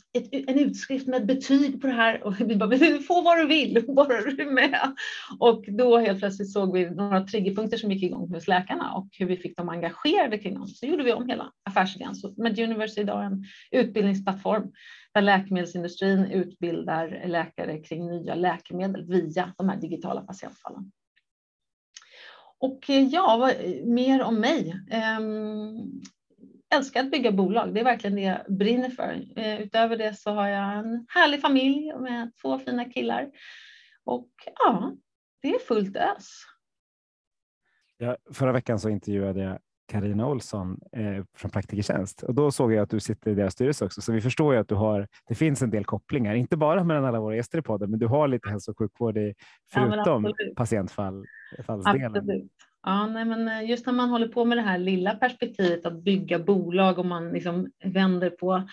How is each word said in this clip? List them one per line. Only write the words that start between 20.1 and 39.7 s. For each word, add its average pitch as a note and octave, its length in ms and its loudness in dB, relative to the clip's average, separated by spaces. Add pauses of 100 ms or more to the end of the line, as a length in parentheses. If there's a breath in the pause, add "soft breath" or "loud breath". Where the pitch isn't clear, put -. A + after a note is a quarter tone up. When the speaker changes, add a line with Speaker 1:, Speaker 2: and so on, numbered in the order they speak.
Speaker 1:
patientfallen. - 720 -16 (1700 loud breath)
Och, C4 300 -4
eh, C4+ 140 6
ja, C4+ 340 4
vad, B3+ 160 4 (340)
mer B3+ 360 4
om A3 160 2
mig. G#3+ 360 0 (160)
Ehm, G#3+ 1080 -4 (760)
älskar C4+ 240 0
att C4+ 120 -2
bygga A#3+ 200 2
bolag. G3 420 2
Det G#3 60 0
är A3+ 40 0
verkligen A#3 320 2
det G3 60 -2
jag F#3+ 360 -2
brinner A#3+ 320 2
för. - 360 -6 (100)
Eh, G#3+ 260 -4
utöver A3+ 360 0
det G#3+ 160 -2
så G#3 180 -6
har G#3 160 0
jag G3+ 300 -2
en A3+ 320 -6
härlig D4 320 4
familj C#4+ 580 2
med A#3+ 320 -6 (100)
två C4+ 180 -2
fina B3 260 -4
killar. B3 460 -4 (720 loud breath)
Och B3 260 -6 (300)
ja, A#3+ 340 2 (480)
det C#4 80 -2
är A#4+ 100 0
fullt G3+ 380 -2
ös. - 300 -2 (1700)
Speaker 2:
Ja, A#2+ 200 -4 (160)
förra C3 180 2
veckan A#2+ 280 0
så G#2+ 100 -2
intervjuade G2 520 -2
jag F#2+ 180 -6 (280)